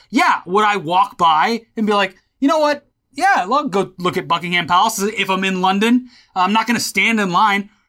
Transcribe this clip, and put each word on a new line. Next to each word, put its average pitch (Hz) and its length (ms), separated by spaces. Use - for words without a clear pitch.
Yeah, 277 340
would 196 180
I 208 140
walk 180 400
by 175 480
and 220 120
be 214 60
like, 196 240
"You 269 80
know 320 120
what? 294 240
Yeah, 320 380
I'll 277 180
go 185 300
look 175 180
at 170 120
Buckingham 175 400
Palace 190 340
if 196 260
I'm 190 160
in 190 160
London. 208 480
I'm 185 180
not 226 140
gonna 233 120
stand 214 400
in 190 120
line 202 400